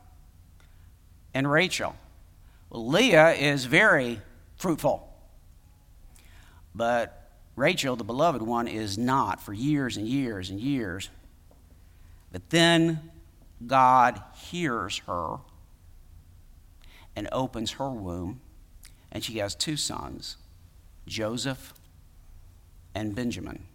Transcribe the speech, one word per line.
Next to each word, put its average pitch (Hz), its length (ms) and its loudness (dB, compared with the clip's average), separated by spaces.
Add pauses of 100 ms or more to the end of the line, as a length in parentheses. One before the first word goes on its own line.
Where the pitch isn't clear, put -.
(1300)
and 139 180 0
Rachel. 156 440 0 (760)
Well, 117 160 -8
Leah 165 460 8
is 139 340 0
very 135 560 4 (360)
fruitful, 147 540 -2 (1600)
but 117 560 -2 (280)
Rachel, 139 380 0
the 117 100 -8
beloved 131 360 0
one, 117 260 -2
is 101 300 -6
not 123 440 0
for 104 120 -12
years 127 440 -2
and 104 100 -6
years 117 420 -4
and 98 100 -8
years. 110 500 -4 (1200)
But - 180 -14
then 165 600 4 (540)
God 127 560 6 (140)
hears 120 720 -4
her 87 300 -4 (1800)
and 104 160 -8
opens 117 420 -4
her 139 160 -6
womb, 92 520 -8 (720)
and 113 120 -8
she 113 140 -8
has 101 180 -4
two 156 220 -4
sons, - 600 -10 (680)
Joseph 117 680 -6 (1200)
and 107 200 -6
Benjamin. 98 600 -8